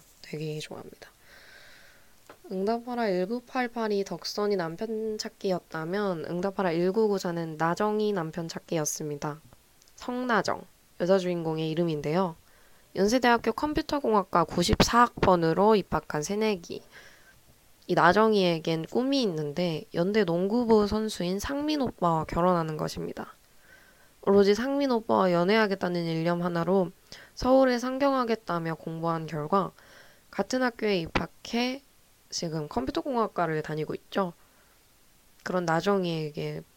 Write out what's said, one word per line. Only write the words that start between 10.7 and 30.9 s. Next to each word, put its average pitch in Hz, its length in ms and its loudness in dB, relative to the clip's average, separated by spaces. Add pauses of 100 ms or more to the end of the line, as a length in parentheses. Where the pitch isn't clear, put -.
여자 185 160 4
주인공의 160 540 -2
이름인데요. 160 640 0 (600)
연세대학교 233 560 2
컴퓨터공학과 240 960 0
구십사 - 560 2
학번으로 185 760 4
입학한 156 480 -2
새내기. 202 580 -4 (1080)
이 180 60 0
나정이에겐 170 880 4
꿈이 269 380 0
있는데 160 600 -2 (100)
연대 196 300 2
농구부 208 640 2
선수인 202 520 -4
상민 294 420 -4
오빠와 170 440 0
결혼하는 170 500 0
것입니다. - 600 -8 (880)
오로지 202 320 6
상민 277 360 0
오빠와 220 400 2
연애하겠다는 180 720 2
일념 165 360 0
하나로 175 500 0 (440)
서울에 254 420 4
상경하겠다며 233 960 -2
공부한 165 520 -4
결과 160 440 0 (600)
같은 254 320 -2
학교에 214 380 0